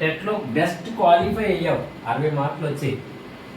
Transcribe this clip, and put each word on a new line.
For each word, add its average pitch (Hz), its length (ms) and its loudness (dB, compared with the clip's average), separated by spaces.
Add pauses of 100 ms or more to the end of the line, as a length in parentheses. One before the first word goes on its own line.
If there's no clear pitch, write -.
టెట్లో 165 320 0
బెస్ట్ 175 640 -2
క్వాలిఫై 196 480 6
అయ్యావు, 165 640 -2
అరవై 147 220 0
మార్కులు 156 360 -2
వచ్చాయి, 139 360 -2 (540)